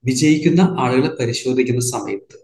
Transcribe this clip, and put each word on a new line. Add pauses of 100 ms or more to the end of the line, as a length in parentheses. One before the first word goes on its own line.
വിജയിക്കുന്ന (180)
ആളുകളെ
പരിശോധിക്കുന്ന (120)
സമയത്ത്